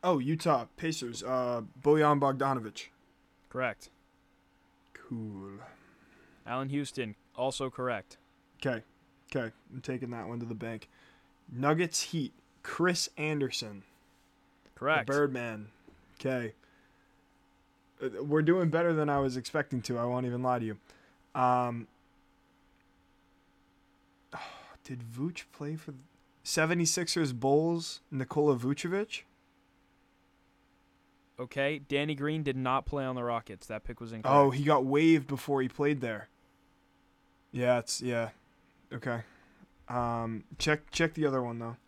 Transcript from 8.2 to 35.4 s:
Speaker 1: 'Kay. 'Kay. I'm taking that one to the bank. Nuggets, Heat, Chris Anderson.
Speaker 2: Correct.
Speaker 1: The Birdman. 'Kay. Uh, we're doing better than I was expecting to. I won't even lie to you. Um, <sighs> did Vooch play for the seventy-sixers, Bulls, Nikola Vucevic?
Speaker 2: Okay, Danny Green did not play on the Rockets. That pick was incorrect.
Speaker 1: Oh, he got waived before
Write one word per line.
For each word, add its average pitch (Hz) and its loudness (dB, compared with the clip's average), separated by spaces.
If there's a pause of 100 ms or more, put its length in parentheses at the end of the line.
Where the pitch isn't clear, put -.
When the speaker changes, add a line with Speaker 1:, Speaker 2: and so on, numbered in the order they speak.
Speaker 1:
'Kay. 120 -2 (480)
'Kay. 117 -4 (220)
I'm 127 -12
taking 127 -6
that 117 -10
one 117 -8
to 120 -8
the 113 -8
bank. 113 -10 (640)
Nuggets, 151 0
Heat, 151 -4 (280)
Chris - 0
Anderson. 131 -4 (920)
Speaker 2:
Correct. 143 2
Speaker 1:
The 139 0
Birdman. 120 0 (500)
'Kay. 123 -2 (1500)
Uh, 117 -6
we're 147 2
doing 170 4
better 165 2
than 151 2
I 143 2
was 131 0
expecting 131 -4
to. 123 -4
I 117 0
won't 123 -2
even 123 -4
lie 127 2
to 113 -4
you. 107 -6 (560)
Um, 123 2 (2500)
<sighs> - -12 (460)
did 127 -10
Vooch 123 -6
play 147 -8
for 156 -12
the 131 -16 (460)
seventy-sixers, 165 2
Bulls, 156 2 (100)
Nikola 143 2
Vucevic? 170 -4 (2250)
Speaker 2:
Okay, 139 -2
Danny 143 0
Green 151 -2
did 139 0
not 131 0
play 143 -4
on 131 -4
the 123 -6
Rockets. 117 -6
That 107 -8
pick 117 -10
was 113 -12
incorrect. 117 0
Speaker 1:
Oh, 139 8
he 135 -2
got 139 4
waived 147 6
before 139 -2